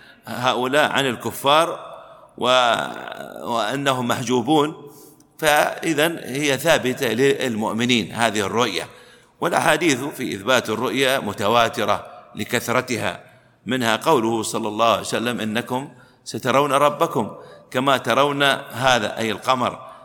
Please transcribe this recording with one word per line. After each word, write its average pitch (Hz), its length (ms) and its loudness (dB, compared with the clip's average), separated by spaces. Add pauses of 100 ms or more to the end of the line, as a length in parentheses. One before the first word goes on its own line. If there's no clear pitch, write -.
(260)
هؤلاء، 123 680 0
عن 131 140 0
الكفار، 139 880 0 (420)
و-، - 80 -4 (1000)
وأنهم 123 640 -2
محجوبون، 127 840 0 (480)
فإذن 156 840 2
هي 139 340 -2
ثابتة 131 500 2
للمؤمنين 113 1040 2
هذه 107 280 0
الرؤية. 95 480 -2 (540)
والأحاديث 151 640 2
في 127 320 -6
إثبات 110 340 0
الرؤية 127 500 0
متواترة 104 880 0 (280)
لكثرتها، 113 880 -2 (420)
منها 117 300 0
قوله 113 480 2
صلى 110 240 -4
الله 113 240 2
عليه 95 100 2
وسلم: 113 380 -4
"إنكم 120 500 -4 (340)
سترون 131 480 0
ربكم 135 640 2 (360)
كما 135 260 2
ترون 139 460 2 (280)
هذا"، 117 460 2
أي 113 140 -2
القمر، 117 480 -2 (260)